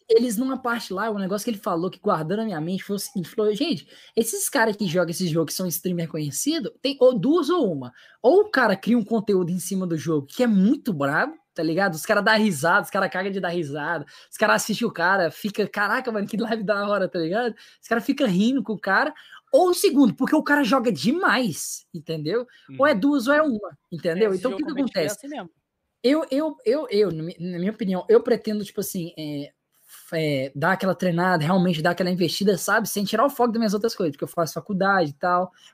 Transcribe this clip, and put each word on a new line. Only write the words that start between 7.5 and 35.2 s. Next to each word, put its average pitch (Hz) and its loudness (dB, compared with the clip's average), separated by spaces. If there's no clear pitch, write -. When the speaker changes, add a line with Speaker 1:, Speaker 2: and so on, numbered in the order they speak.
Speaker 1:
uma. 131 -8
Ou 330 6
o 415 -4
cara 220 2
cria 226 2
um 226 2
conteúdo 196 0
em 180 -2
cima 185 -4
do 165 -2
jogo 147 -2
que - -4
é 247 2
muito 214 2
brabo, 160 0
tá - -6
ligado? 165 0
Os 151 -10
caras 208 2
dão 220 4
risada, 180 2
os - -14
caras 190 0
cagam 190 -4
de 190 -4
dar 175 -2
risada, 156 -4
os - -16
caras 214 4
assistem 226 -2
o - -4
cara, 175 2
fica, 202 -4
caraca, 220 -2
mano, 208 -4
que 208 -6
live 220 -2
da 202 -2
hora, 202 0
tá 185 -4
ligado? 214 -2
Os - -20
caras 226 -2
ficam 277 0
rindo 220 2
com 220 -6
o 175 -8
cara. 233 0
Ou 349 6
o 359 2
segundo, 285 4
porque 262 0
o 302 4
cara 294 2
joga 247 2
demais, 233 -2
entendeu? 165 -6
Ou 269 6
é 302 4
Speaker 2:
Uhum. 202 0
Speaker 1:
duas 277 2
ou 285 4
é 302 6
uma, 220 -2
entendeu? 180 0
Speaker 3:
É, 190 0
esse 185 -4
Speaker 1:
Então, 247 -2
o - -6
Speaker 3:
jogo 190 -6
Speaker 1:
que 302 -4
que 294 -4
Speaker 3:
competitivo 262 -2
é - 2
Speaker 1:
acontece? 214 -6
Speaker 3:
assim 285 -12
mesmo. 185 -12
Speaker 1:
Eu, 294 4
eu, 294 -2
eu, 269 0
eu, 202 2
na 156 -6
mi-, 170 -10
na 175 -8
minha 185 -2
opinião, 185 -2
eu 233 6
pretendo, 214 -2
tipo - -8
assim, 175 -6
é, 147 -8
f-, - -10
é, 143 0
dar 160 0
aquela 185 0
treinada, 175 2
realmente 180 2
dar 175 2
aquela 175 -2
investida, 180 0
sabe? 208 -2
Sem 202 -4
tirar 220 2
o 285 2
foco 240 0
das 226 -2
minhas 220 0
outras 214 -2
coisas, 170 -2
porque - -10
eu - -6
faço - -4
faculdade 185 0
e - -18
tal. 180 0